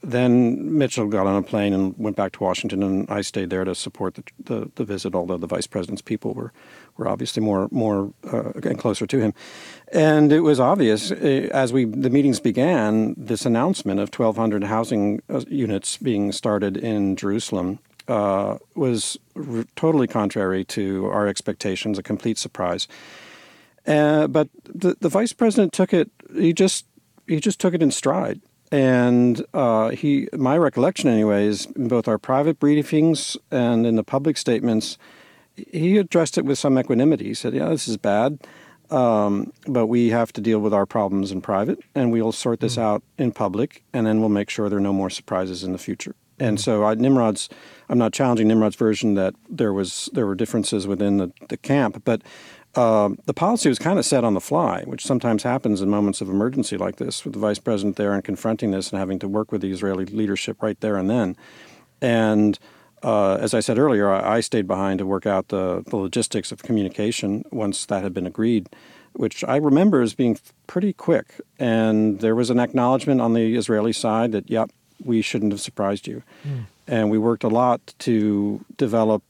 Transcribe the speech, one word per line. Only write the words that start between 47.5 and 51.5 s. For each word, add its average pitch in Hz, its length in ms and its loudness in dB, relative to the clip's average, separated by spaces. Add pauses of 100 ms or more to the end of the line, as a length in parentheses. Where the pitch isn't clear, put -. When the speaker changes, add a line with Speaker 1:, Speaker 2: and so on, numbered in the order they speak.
Speaker 1:
I'm 120 80 0
not 117 160 2
challenging 120 340 2
Nimrod's 110 300 2
version 110 380 0
that 95 180 0 (160)
there 113 240 -2
was, 95 400 -4
there 127 120 0
were 98 100 -2
differences 104 520 -2
within 101 300 0
the, 92 140 -2 (180)
the - 80 -8